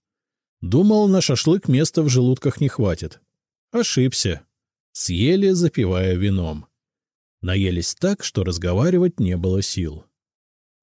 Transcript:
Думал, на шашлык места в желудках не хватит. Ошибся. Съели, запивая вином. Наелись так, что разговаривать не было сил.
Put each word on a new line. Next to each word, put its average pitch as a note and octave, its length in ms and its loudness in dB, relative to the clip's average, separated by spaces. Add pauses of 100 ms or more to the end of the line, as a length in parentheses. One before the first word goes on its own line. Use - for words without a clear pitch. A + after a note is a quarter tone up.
(600)
Думал, G3+ 480 4
на F#3+ 120 4
шашлык D#3 460 0
места D#3 380 2
в D3 40 0
желудках B2+ 520 0
не C#3+ 80 2
хватит. F#2 520 -4 (520)
Ошибся. C3 680 0 (500)
Съели, D#3+ 580 0
запивая F#2+ 640 0
вином. F2 520 -2 (760)
Наелись F2+ 540 -2
так, G3 260 -4
что - 220 -4
разговаривать G#2 760 0
не F2+ 180 0
было F#2 240 0
сил. D#2+ 440 -6 (800)